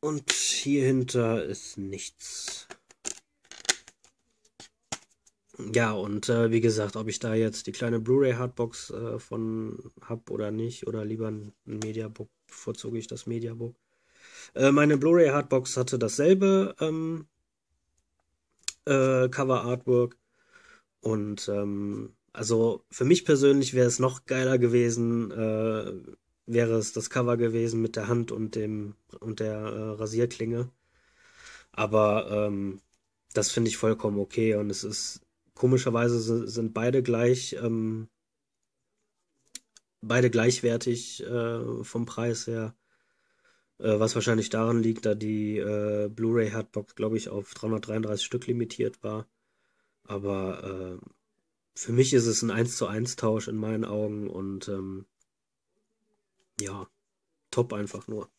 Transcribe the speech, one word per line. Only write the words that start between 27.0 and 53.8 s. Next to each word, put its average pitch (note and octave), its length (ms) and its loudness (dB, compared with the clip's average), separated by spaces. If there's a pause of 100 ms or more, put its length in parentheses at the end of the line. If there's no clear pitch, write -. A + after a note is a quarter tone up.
Cover A#2+ 260 2
gewesen A#2 440 0
mit A2+ 160 -2
der G#2 120 -6
Hand A#2 240 0
und G#2+ 240 -6
dem, G#2+ 400 -6 (240)
und A2 200 -8
der, A2 160 -4
äh, G#2+ 360 -6
Rasierklinge. A#2 760 -2 (1000)
Aber, G#2+ 600 2
ähm, G2+ 500 -2 (540)
das G#2+ 180 0
finde A#2 160 2
ich G#2+ 80 -4
vollkommen G#2+ 420 0
okay A2 380 0
und G#2 120 0
es G2 140 -6
ist, - 380 -8 (340)
komischerweise A#2+ 640 2
si-, A2+ 300 -2
sind A2+ 260 -4
beide B2 300 2
gleich, B2 480 2
ähm, A2 560 -4 (1900)
beide A#2+ 280 4
gleichwertig, A#2 960 0
äh, A#2 600 -4
vom A#2 200 -4
Preis A#2 440 -4
her. A2+ 260 -4 (1040)
Äh, G#2+ 220 2
was A2 160 2
wahrscheinlich A2 340 2
daran A2+ 320 2
liegt, A2 240 0
da G#2 80 2
die, G#2+ 440 -2
äh, G#2 500 -2
Blu-ray A2+ 420 0
Hardbox, A2 460 -8
glaub A2 180 -2
ich, A2 140 -2
auf - 260 -8
dreihundertdreiunddreißig G#2+ 720 -4
Stück - 220 -6
limitiert A#2 560 -4
war. G#2+ 240 -6 (760)
Aber, F#2+ 1000 -6
äh, - 60 -20 (720)
für - 160 -6
mich C3 200 6
ist A#2 140 6
es A2 160 0
ein A#2 80 0
eins A2+ 260 0
zu F#2 120 -2
eins A2+ 260 -4
Tausch A2 320 0
in A2 100 -6
meinen A2 280 -2